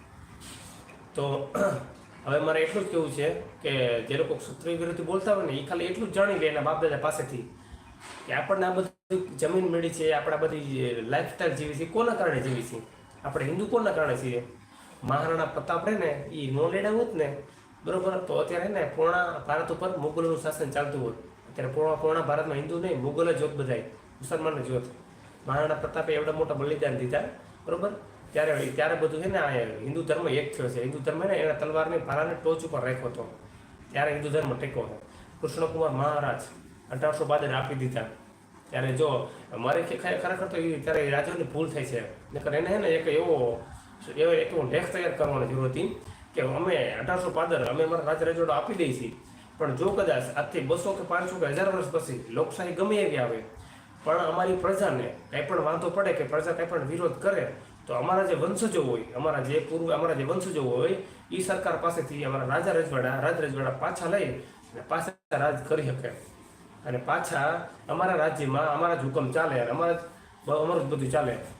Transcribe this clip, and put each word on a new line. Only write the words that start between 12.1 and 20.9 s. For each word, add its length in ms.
કારણે 280
જીવી 200
છે? 200
આપણે 220
હિન્દુ 200
કોના 260
કારણે 260
છીએ? 300
મહારાણા 420
પ્રતાપ 420
રહે 100
ને, 140
એ 200
નો 200
લેડા 180
હોત 240
ને, 240
બરોબર, 320
તો 160
અત્યારે 340
ને 280
પૂર્ણા 520
ભારત 240
ઉપર 260
મુગલોનું 440
શાસન 300
ચાલતું 300